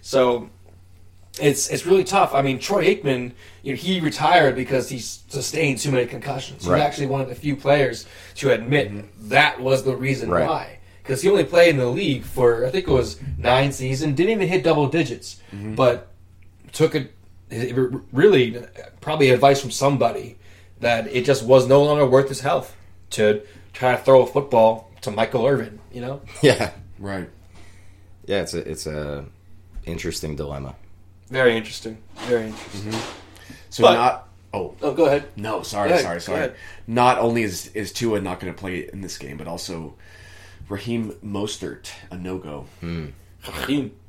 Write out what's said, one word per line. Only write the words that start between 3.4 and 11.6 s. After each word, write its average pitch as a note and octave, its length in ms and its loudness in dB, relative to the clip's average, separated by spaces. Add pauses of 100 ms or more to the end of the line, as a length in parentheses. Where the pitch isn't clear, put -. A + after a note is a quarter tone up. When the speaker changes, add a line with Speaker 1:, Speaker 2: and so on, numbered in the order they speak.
Speaker 1:
you C#3 100 -6
know, - 40 -6
he F#3 220 -2
retired D#3 560 4
because B2+ 340 -2
he C3 80 -8
s-, - 320 -14
sustained C#3+ 500 -4
too C#3+ 120 -2
many B2 140 2
concussions. - 560 -10
He's F2 80 -6
Speaker 2:
Right. F2+ 120 4
Speaker 1:
actually D3 260 -2
one C3+ 140 -2
of B2+ 80 -6
the B2 60 -10
few C#3+ 200 -4
players C3+ 500 0 (300)
to C3+ 160 0
admit A#2 400 0
Speaker 3:
Mm-hmm. G#2 380 -16
Speaker 1:
that C#3 300 2
was C3 240 0
the C3 120 0
reason C3 340 -4
Speaker 2:
Right. F2 180 2
Speaker 1:
why. D#3 300 -6 (260)
'Cause C3+ 200 -4
he F#3+ 60 4
only F#3 140 4
played F3 260 6